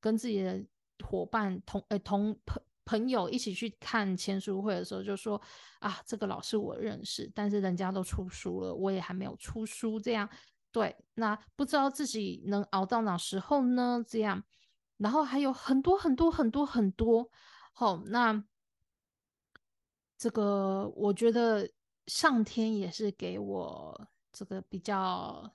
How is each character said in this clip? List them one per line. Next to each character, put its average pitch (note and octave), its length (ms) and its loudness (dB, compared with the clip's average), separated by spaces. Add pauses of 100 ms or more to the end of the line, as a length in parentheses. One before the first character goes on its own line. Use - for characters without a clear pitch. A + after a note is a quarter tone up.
跟 A3 180 2
自 A#3+ 80 -4
己 G#3 160 0
的 F#3 220 -2 (400)
伙 F3+ 200 -2
伴 G3 380 -2
同， - 260 -6
呃， G#3 120 -2
同 G#3 440 0
朋-， - 180 -6 (220)
朋 A3+ 240 0
友 B3 220 0
一 B3+ 80 -2
起 G#3 160 -4
去 A3+ 240 -4
看 G3+ 380 0
签 G3 240 -2
书 F#3+ 200 -4
会 G3+ 140 0
的 F3+ 100 -2
时 G3 100 -10
候， F#3+ 80 -6
就 G3 120 -4
说 G3+ 260 -4 (380)
，“啊， G3 260 -6
这 - 120 -6
个 G#3 100 -4
老 - 160 -4
师 - 140 -2
我 - 200 -2
认 - 280 -6
识， - 300 -8
但 G#3 140 0
是 G3+ 120 2
人 F#3+ 160 0
家 F#3 160 -2
都 F#3+ 100 -2
出 F#3 260 -4
书 F#3 340 -6
了， F#3 120 -4
我 F#3+ 160 0
也 F#3+ 100 0
还 F#3 140 -8
没 F#3+ 100 -4
有 D#3+ 120 -8
出 - 280 -6
书。” A3 360 -4
这 A#3+ 120 -2
样， G#3 160 -2 (440)
对， G#3+ 240 0 (180)
那 G#3+ 220 0 (180)
不 C#4+ 100 0
知 D4+ 120 0
道 C#4 120 4
自 C#4 180 -2
己 G3 400 -4
能 G3+ 240 0
熬 F#3+ 140 2
到 A3+ 180 2
哪 G3 140 0
时 F#3+ 220 -4
候 C#4 260 2
呢？ B3 420 2
这 A3+ 140 -4
样， G3+ 220 0 (540)
然 G#3+ 160 0
后 D4+ 100 4
还 C4 160 2
有 C#4 140 2
很 C4+ 280 2
多 F4+ 160 6
很 D#4 200 4
多 E4 140 6
很 C4 200 4
多 C#4 160 2
很 G#3+ 260 4
多。 A3+ 380 4 (420)
好， F#3+ 340 0
那 A3 380 2 (1700)
这 A3+ 140 -2
个 G3+ 680 2
我 G3+ 160 2
觉 A3+ 180 6
得 A3+ 400 2 (360)
上 C4 380 4
天 A3 320 -2
也 F#3+ 140 -4
是 G#3 200 -2
给 F#3 280 -6
我 G3 680 -8 (240)
这 - 120 -12
个 F#3+ 180 -8
比 - 160 -10
较 F#3+ 760 -4